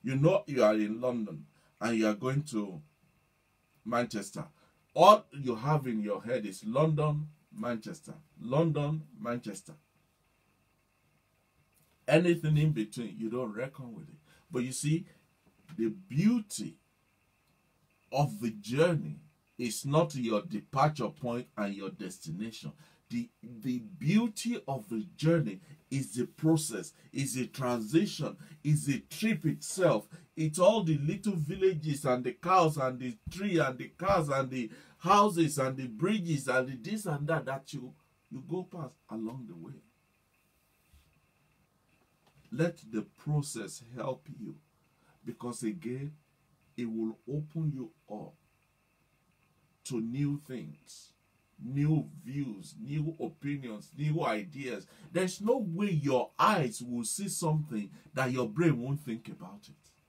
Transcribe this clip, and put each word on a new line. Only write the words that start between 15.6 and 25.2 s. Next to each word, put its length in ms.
the 120
beauty 880
of 300
the 80
journey 680
is 260
not 300
your 260
departure 680
point 460
and 200
your 140
destination. 840
The, 200
the 360
beauty 880
of 220
the 160
journey 460